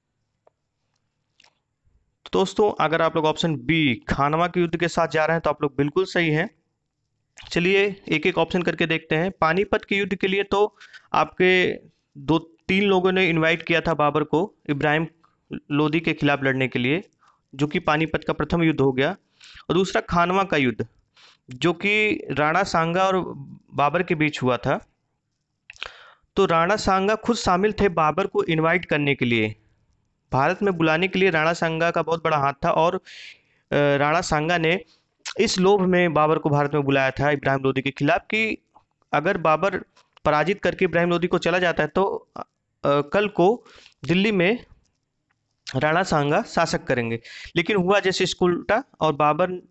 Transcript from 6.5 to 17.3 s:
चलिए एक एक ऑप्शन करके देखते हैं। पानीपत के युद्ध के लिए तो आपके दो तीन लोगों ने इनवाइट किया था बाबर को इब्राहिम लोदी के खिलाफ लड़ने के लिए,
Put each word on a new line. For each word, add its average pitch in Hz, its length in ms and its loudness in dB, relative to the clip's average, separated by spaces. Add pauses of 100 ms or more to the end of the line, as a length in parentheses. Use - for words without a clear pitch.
चलिए 196 580 0
एक 156 180 0
एक 175 120 0
ऑप्शन 170 240 0
करके 165 240 -2
देखते 160 280 -2
हैं। 175 160 0
पानीपत 190 540 0
के 208 120 -4
युद्ध 196 180 -2
के 190 140 -4
लिए 196 140 0
तो 202 340 0 (360)
आपके 180 680 2 (400)
दो 143 200 0
तीन 185 460 -2
लोगों 185 280 2
ने 185 160 2
इनवाइट 165 340 2
किया 165 180 0
था 165 140 -2
बाबर 147 300 0
को 165 300 -2 (160)
इब्राहिम 151 360 0 (640)
लोदी 151 300 0
के 165 120 -2
खिलाफ 143 300 0
लड़ने 131 260 0
के 127 100 -4
लिए, 139 300 -2 (460)